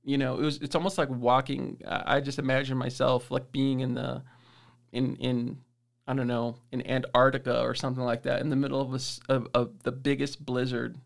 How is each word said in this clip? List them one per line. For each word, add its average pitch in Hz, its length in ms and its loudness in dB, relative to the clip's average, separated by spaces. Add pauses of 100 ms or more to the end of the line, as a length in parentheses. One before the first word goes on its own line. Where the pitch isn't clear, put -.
You 139 140 0
know, 131 200 0
it 127 60 0
was, 151 140 -2
it's 147 180 -4
almost 185 220 0
like 139 120 2
walking. 127 760 2
I, - 300 0
I 143 40 4
just 139 180 -6
imagine 131 400 0
myself, 127 540 0
like, 131 180 -4
being 135 300 2
in 123 140 -2
the, 131 280 -4 (720)
in, 123 240 0
in, 127 420 -2 (480)
I 131 80 -2
don't 127 140 0
know, 120 300 -2 (120)
in 127 160 -4
Antarctica 127 760 4
or 120 120 0
something 127 300 -2
like 120 200 0
that, 131 180 0
in 139 80 0
the 131 60 2
middle 135 240 0
of 127 120 -4
a 131 40 -4
s-, - 220 -6 (100)
of, 127 260 2
of 123 280 0
the 127 100 0
biggest 139 520 -2
blizzard 123 600 -2